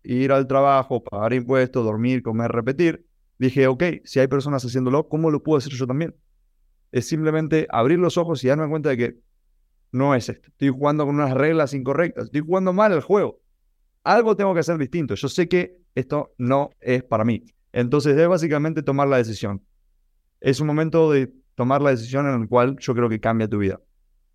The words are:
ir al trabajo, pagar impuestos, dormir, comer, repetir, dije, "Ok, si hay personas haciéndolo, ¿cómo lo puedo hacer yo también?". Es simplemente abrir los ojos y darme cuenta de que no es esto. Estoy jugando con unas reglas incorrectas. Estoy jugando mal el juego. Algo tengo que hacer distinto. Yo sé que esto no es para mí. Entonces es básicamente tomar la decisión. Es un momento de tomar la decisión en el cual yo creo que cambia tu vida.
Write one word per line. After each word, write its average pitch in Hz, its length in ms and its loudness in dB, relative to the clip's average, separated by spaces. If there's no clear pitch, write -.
ir 127 260 0
al 135 160 2
trabajo, 135 560 2
pagar 107 300 -2
impuestos, 127 520 0
dormir, 117 380 0
comer, 117 300 -2
repetir, 135 540 0
dije, 131 280 2
"Ok, 131 160 2
si - 160 -2
hay 131 80 4
personas 139 360 -2
haciéndolo, 127 440 -2
¿cómo 160 220 0
lo 147 120 -2
puedo 151 160 0
hacer 131 140 -6
yo 127 140 -6
también?". 143 280 -4
Es 123 160 -4
simplemente 156 600 0
abrir 135 280 2
los 175 200 0
ojos 165 260 -2
y 127 40 2
darme 151 200 0
cuenta 151 220 -2
de 131 80 0
que 120 180 -2
no 139 240 2
es 120 140 -2
esto. - 220 -12
Estoy - 180 0
jugando 147 380 0
con 143 100 -2
unas 143 160 0
reglas 147 420 0
incorrectas. 139 520 -2
Estoy 143 160 -4
jugando 185 320 0
mal 208 180 4
el 160 80 2
juego. 165 400 0
Algo 220 320 4
tengo 196 180 0
que 165 60 0
hacer 160 180 0
distinto. 139 360 -4
Yo 135 140 -4
sé 170 200 -2
que 180 300 -2
esto 143 440 -4
no 135 320 0
es 127 220 -2
para 110 220 0
mí. 117 200 0
Entonces 135 440 2
es 160 120 4
básicamente 156 540 0
tomar 139 260 0
la 135 80 2
decisión. 110 480 -4
Es 131 200 0
un 151 60 -2
momento 156 440 2
de 135 220 0
tomar 131 280 0
la 143 80 4
decisión 131 380 -2
en 123 140 -2
el 107 60 -6
cual 123 300 2
yo - 160 -4
creo 120 140 0
que 110 120 -2
cambia 113 280 -2
tu 104 100 -2
vida. 95 220 -2